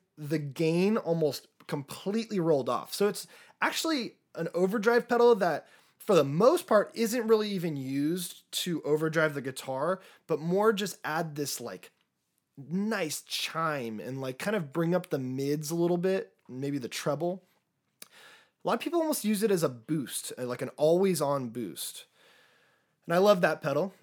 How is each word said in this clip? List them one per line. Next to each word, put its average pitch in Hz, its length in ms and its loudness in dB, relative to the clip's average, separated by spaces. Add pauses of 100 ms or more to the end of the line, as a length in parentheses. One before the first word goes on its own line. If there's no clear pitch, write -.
(180)
the 151 220 -4
gain 165 580 0
almost 165 500 0 (200)
completely 202 720 -4
rolled 147 300 2
off. 117 240 -4
So 202 140 2
it's - 200 -6 (340)
actually 302 540 -2 (180)
an 165 200 -6
overdrive 214 540 2
pedal 240 280 6
that, 175 320 -2 (320)
for 202 160 4
the 151 80 8
most 202 420 4
part, 208 300 4
isn't 226 320 0
really 214 220 4
even 175 260 -2
used 143 760 -4
to 170 320 -4
overdrive 156 520 2
the 139 60 -6
guitar, 135 580 -4 (260)
but 151 140 -2
more 196 340 2
just 190 300 -6
add 156 320 -2
this, 143 240 -4
like, 101 320 -12 (640)
nice 180 640 -4
chime 143 800 -4
and, 131 220 -8
like, 131 180 -8
kind 208 160 -2
of 151 160 -4
bring 170 240 0
up 175 140 -2
the 143 100 -2
mids 139 500 -4
a 165 60 -4
little 170 220 2
bit, 190 360 -2 (140)
maybe 139 300 -6
the 120 100 -6
treble. 170 560 -4 (580)
A - 640 -18
lot 202 80 0
of 233 40 -2
people 330 220 -2
almost 311 240 -2
use 208 180 0
it 214 80 2
as 170 120 2
a 143 60 4
boost, 123 720 -6
uh, 127 60 -6
like 123 160 -6
an 131 80 -6
always-on 151 800 2
boost. 110 560 -10 (1000)
And 165 80 -4
I 175 40 4
love 196 240 6
that 156 200 2
pedal. 156 420 -2